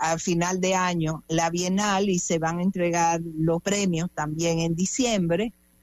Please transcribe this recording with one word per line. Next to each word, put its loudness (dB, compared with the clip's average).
al 0
final 0
de 2
año -2
la 0
Bienal 0
y 2
se -2
van -2
a -2
entregar 0
los 0
premios 0
también -2
en 0
diciembre. 0